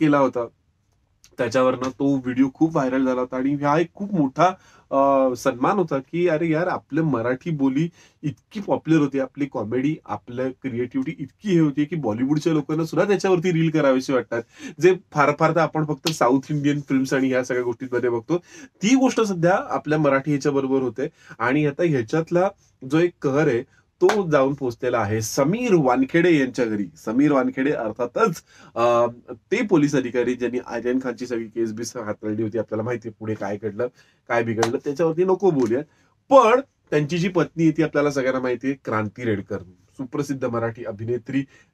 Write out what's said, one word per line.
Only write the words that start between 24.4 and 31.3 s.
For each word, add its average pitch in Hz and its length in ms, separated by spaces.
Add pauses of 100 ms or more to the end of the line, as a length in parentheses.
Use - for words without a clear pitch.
पोहोचलेला 123 440
आहे 110 240
समीर 190 520
वानखेडे 151 640
यांच्या 123 260
घरी. 104 220 (180)
समीर 135 280
वानखेडे 131 400
अर्थातच, 123 680 (320)
अ, 120 320 (240)
ते - 320
पोलीस 151 320
अधिकारी 120 400
ज्यांनी 120 320
आर्यन 120 360
खानची 123 240
सगळी 117 180